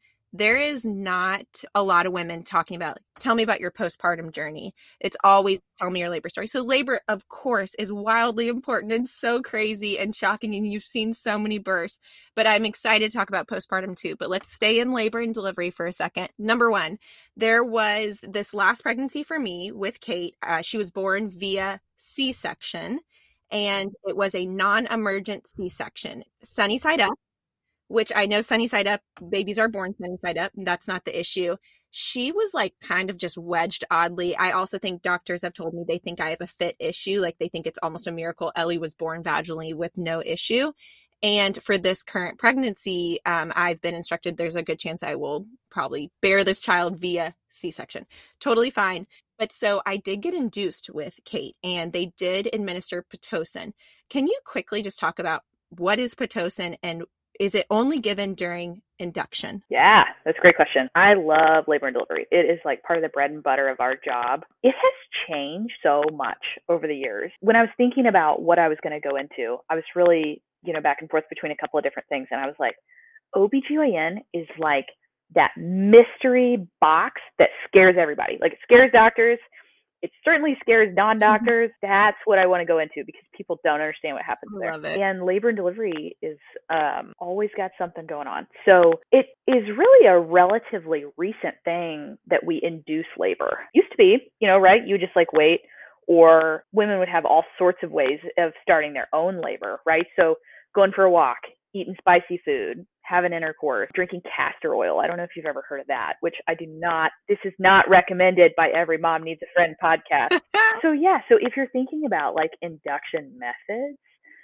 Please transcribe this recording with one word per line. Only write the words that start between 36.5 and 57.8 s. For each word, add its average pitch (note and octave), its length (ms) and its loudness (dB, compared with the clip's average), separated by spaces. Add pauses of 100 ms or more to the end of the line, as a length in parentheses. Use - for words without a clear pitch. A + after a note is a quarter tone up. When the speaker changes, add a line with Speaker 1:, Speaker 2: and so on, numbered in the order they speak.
Speaker 1:
issue. F#3+ 400 -4
Like, E3+ 180 -4
they E3+ 120 -6
think E3 180 -10
it's - 160 -10
almost E3 240 -8
a E3+ 60 -8
miracle E3 420 -8
Ellie E3+ 220 -2
was D#3+ 180 -10
born D#3+ 260 -8
vaginally D#3+ 520 -6
with E3 240 -10
no E3 240 -4
issue. B3 500 -2 (500)
And G3+ 400 0
for G3+ 160 0
this F#3 240 -2
current - 380 -8
pregnancy, G3 840 -2
um, E3 320 -2
I've F3 240 -2
been E3+ 120 -6
instructed E3+ 440 -8
there's E3+ 180 -6
a E3+ 80 -4
good D#3+ 160 -6
chance E3 240 -10
I D3+ 120 -6
will D3 300 -8 (240)
probably D3 420 -8 (100)
bear G3 240 4
this F#3+ 160 0
child F3+ 360 0
via E3+ 380 -4 (140)
C-section. - 560 -14 (340)
Totally A#3 300 0
fine. F#3+ 360 -4 (320)
But A3 140 -6
so G3+ 340 -2
I G3 120 -4
did G3 240 -8
get F4 120 -4
induced G#3 560 -6
with - 360 -12
Kate, - 360 -10
and F3 300 -6
they F3 260 -6
did F#3 360 -4
administer F#3 500 -8
Pitocin. - 720 -12 (360)
Can C#4 180 -2
you B4+ 180 -2
quickly - 360 -8
just G3+ 160 -10
talk E3 220 -6
about E3 240 -6 (280)
what F3+ 280 0
is B3 160 -6
Pitocin, F3+ 640 -6
and E3+ 220 -10 (360)
is G3 160 -2
it G3 160 0
only B3+ 280 0